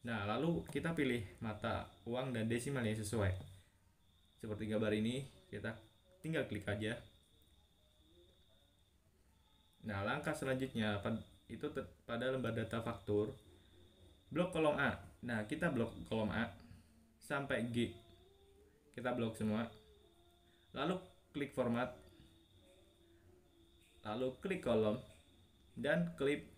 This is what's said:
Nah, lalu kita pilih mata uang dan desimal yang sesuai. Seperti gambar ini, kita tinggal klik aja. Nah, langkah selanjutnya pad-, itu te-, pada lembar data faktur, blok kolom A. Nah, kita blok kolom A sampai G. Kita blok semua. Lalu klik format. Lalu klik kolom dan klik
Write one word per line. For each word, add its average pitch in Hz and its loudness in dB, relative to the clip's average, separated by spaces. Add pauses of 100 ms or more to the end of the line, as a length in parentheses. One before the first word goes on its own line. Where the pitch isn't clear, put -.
Nah, 113 -2
lalu 151 2
kita 170 0
pilih 127 4 (160)
mata 110 -2 (240)
uang 127 -2
dan 110 0
desimal 123 0
yang 107 2
sesuai. 104 2 (1080)
Seperti 107 -4
gambar 107 2
ini, 117 2 (320)
kita 110 -6 (480)
tinggal 156 0
klik 104 -4
aja. 107 0 (3000)
Nah, 98 -2
langkah 139 0
selanjutnya 131 0
pad-, 110 -2 (240)
itu 147 -6
te-, 135 -4 (240)
pada 120 0
lembar 117 0
data 113 0
faktur, 104 0 (1000)
blok 170 4
kolom 156 4
A. 123 2 (240)
Nah, 117 -2
kita 165 0
blok 117 2 (160)
kolom 110 2
A 117 0 (720)
sampai 135 0
G. 117 2 (1040)
Kita 123 0
blok 117 0
semua. 107 0 (1040)
Lalu 165 0 (340)
klik 143 -4
format. 123 2 (2250)
Lalu 113 0 (160)
klik - -2
kolom 110 4 (800)
dan 160 2
klik 143 2 (140)